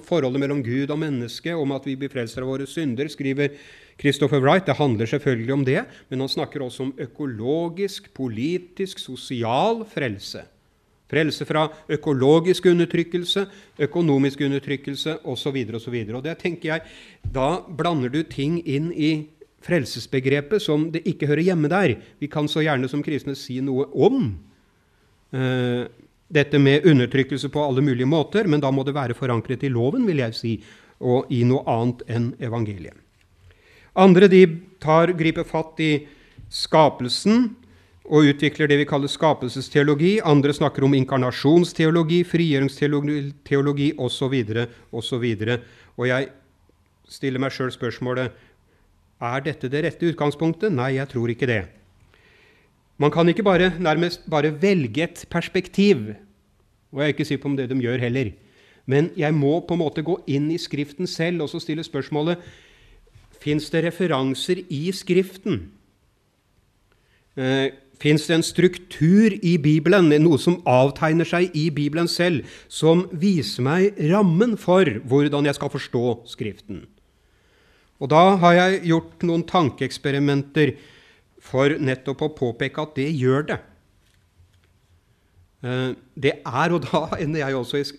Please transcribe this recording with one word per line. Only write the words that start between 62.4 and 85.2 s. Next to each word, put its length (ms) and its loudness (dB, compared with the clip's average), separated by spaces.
finnes 320 -4
det 120 0
referanser 800 -2
i 200 -4
Skriften, 800 -2
eh, 360 0
finnes 280 2
det 80 2
en 80 2
struktur 960 2
i 160 2
Bibelen, 540 4
noe 180 6
som 200 0
avtegner 560 4
seg 320 -2
i 160 0
Bibelen 400 -2
selv, 320 0
som 440 4
viser 520 0
meg 320 2
rammen 500 4
for 380 2
hvordan 400 2
jeg 80 0
skal 160 -6
forstå 320 -4
Skriften? 560 -12
Og 120 -2
da 300 6
har 140 8
jeg 340 2
gjort 340 -2
noen 240 0
tankeeksperimenter 1300 0
for 340 2
nettopp 460 -4
å 100 -6
påpeke 460 -4
at 160 -10
det 180 -2
gjør 360 2
det. 60 -6